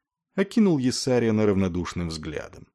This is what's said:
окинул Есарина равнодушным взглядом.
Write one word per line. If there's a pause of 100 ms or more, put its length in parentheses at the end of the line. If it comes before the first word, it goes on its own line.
(340)
окинул
Есарина
равнодушным
взглядом.